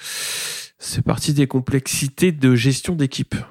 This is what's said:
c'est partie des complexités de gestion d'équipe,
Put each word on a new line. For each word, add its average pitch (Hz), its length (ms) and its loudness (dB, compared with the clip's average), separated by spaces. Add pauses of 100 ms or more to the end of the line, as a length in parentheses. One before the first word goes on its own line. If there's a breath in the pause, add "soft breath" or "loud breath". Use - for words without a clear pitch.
(800 loud breath)
c'est - 240 -4
partie - 300 0
des 143 140 4
complexités 135 840 0
de 131 240 4
gestion 131 400 0
d'équipe, - 400 -2 (160)